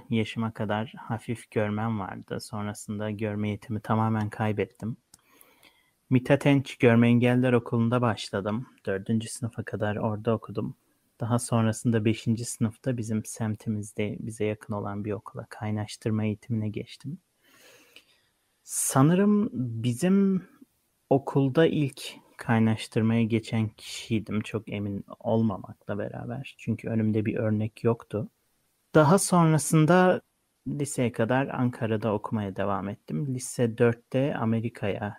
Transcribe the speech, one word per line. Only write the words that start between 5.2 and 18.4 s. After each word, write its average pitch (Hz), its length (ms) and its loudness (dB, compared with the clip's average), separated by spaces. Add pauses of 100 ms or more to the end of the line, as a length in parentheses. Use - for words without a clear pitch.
Mithat 131 360 4
Enç 139 320 4
Görme 117 300 8
Engelliler 123 460 4
Okulu'nda 117 480 2
başladım. 107 640 -2 (180)
Dördüncü 107 420 -2
sınıfa - 360 -8
kadar 104 320 -4
orada 107 380 -2
okudum. 107 420 -6 (440)
Daha 120 200 0
sonrasında 113 640 0
beşinci 113 400 0
sınıfta 117 520 -4
bizim 110 280 -4
semtimizde 107 920 -6
bize 113 260 -6
yakın 107 280 -4
olan 104 320 -6
bir 107 60 -4
okula 113 380 -10
kaynaştırma 107 760 -4
eğitimine 107 460 -4
geçtim. 120 500 -12 (1400)